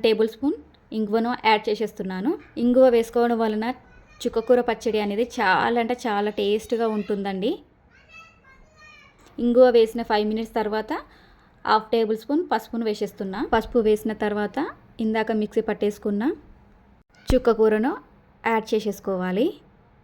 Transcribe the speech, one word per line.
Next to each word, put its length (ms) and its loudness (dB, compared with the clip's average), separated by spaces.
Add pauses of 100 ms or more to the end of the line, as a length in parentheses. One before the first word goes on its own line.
టేబుల్ 300 2
స్పూన్ 240 -2 (380)
ఇంగువను 360 -2 (160)
యాడ్ 200 2
చేసేస్తున్నాను. 640 -4 (320)
ఇంగువ 220 6 (120)
వేసుకోవడం 480 0
వలన 220 -2 (540)
చుక్కకూర 460 2
పచ్చడి 360 -2
అనేది 220 -2 (120)
చాలా 440 2
అంటే 220 -2
చాలా 340 -2
టేస్ట్గా 560 -2
ఉంటుందండి. 560 -4 (1900)
ఇంగువ 280 6 (100)
వేసిన 340 4
ఫైవ్ 200 2
మినిట్స్ 300 -4
తర్వాత 340 -4 (720)
హాఫ్ 280 0
టేబుల్ 280 0
స్పూన్ 200 -2 (100)
పసుపును 380 -4
వేసేస్తున్నా. 500 -6 (120)
పసుపు 360 0
వేసిన 260 0 (100)
తర్వాత 340 -2 (460)
ఇందాక 260 0 (120)
మిక్సీ 260 -2
పట్టేసుకున్న 560 -4 (1040)
చుక్కకూరను 640 4 (520)
యాడ్ 280 0
చేసేసుకోవాలి. 760 -2 (580)